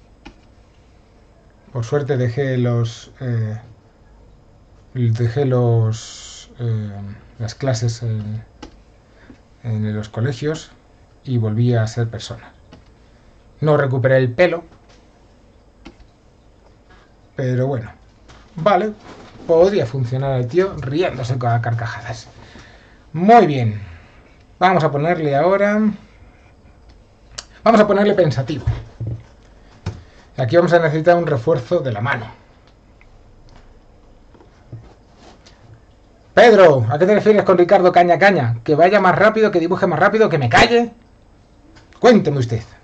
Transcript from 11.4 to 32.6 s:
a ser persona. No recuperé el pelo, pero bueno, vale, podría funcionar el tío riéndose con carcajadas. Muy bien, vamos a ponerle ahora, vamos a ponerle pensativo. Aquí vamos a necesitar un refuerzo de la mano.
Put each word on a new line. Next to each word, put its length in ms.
a 120
ser 220
persona. 440
No 160
recuperé 420
el 140
pelo, 300
pero 320
bueno, 240
vale, 380
podría 360
funcionar 540
el 80
tío 300
riéndose 640
con 220
carcajadas. 680
Muy 340
bien, 340
vamos 240
a 80
ponerle 420
ahora, 460
vamos 160
a 80
ponerle 260
pensativo. 500
Aquí 180
vamos 180
a 60
necesitar 380
un 100
refuerzo 540
de 100
la 100
mano. 260